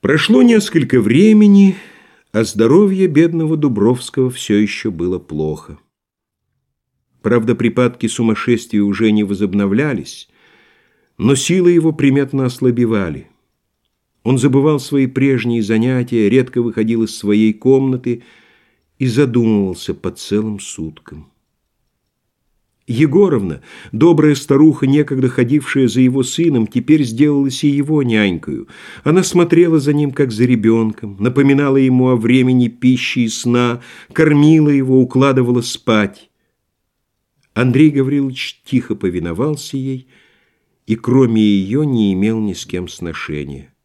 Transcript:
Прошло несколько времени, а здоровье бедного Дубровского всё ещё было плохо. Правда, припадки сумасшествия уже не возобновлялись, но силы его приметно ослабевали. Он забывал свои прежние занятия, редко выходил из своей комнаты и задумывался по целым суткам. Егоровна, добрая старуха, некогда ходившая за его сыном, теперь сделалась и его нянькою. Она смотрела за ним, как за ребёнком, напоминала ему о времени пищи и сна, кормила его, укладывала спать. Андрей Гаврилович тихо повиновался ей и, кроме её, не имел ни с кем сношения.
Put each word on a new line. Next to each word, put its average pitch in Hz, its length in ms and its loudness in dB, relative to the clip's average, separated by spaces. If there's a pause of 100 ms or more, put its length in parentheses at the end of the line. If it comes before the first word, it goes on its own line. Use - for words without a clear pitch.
Прошло 208 400 2
несколько 202 600 2
времени, 196 720 4 (560)
а 110 140 -2
здоровье 185 600 2
бедного 160 520 0
Дубровского 127 760 -2
всё 107 240 -4
ещё 104 360 -2
было 87 280 -6
плохо. 76 580 -8 (1400)
Правда, 120 320 0
припадки 117 540 -2
сумасшествия 110 760 -2
уже 101 300 0
не 107 120 2
возобновлялись, 101 1040 -4 (880)
но 131 160 2
силы 175 380 0
его 160 200 2
приметно 135 520 0
ослабевали. 113 800 -2 (960)
Он 127 160 0
забывал 139 400 2
свои 135 260 -2
прежние 127 560 -2
занятия, 117 680 0
редко 123 360 0
выходил 113 400 -2
из 107 120 -6
своей 107 380 0
комнаты 127 680 -2 (760)
и 131 80 -4
задумывался 113 880 0
по - 160 -8
целым 104 500 -6
суткам. 78 720 -16 (1600)
Егоровна, 131 720 0 (300)
добрая 151 420 4
старуха, 143 540 2
некогда 139 420 0
ходившая 131 580 0
за 117 140 0
его 127 220 2
сыном, 131 420 -2
теперь 147 380 0
сделалась 139 600 -2
и 151 40 2
его 143 340 -2
нянькою. 104 680 -2 (360)
Она 170 180 2
смотрела 170 560 2
за 143 160 0
ним, 147 160 0
как 131 220 -2
за 110 140 0
ребёнком, 110 720 0
напоминала 139 580 2
ему 127 320 2
о 127 60 2
времени 123 520 2
пищи 127 520 -2
и 117 80 0
сна, 120 560 -2 (280)
кормила 151 580 4
его, 131 300 2
укладывала 127 600 2
спать. 107 720 -4 (1200)
Андрей 127 380 2
Гаврилович 135 720 -4
тихо 123 300 -4
повиновался 95 840 -6
ей 131 300 -8 (800)
и, 110 80 -2
кроме 117 480 2
её, 104 400 0
не 117 300 0
имел 107 260 -2
ни 104 140 -4
с - 120 -14
кем 90 220 -8
сношения. 73 840 -12 (140)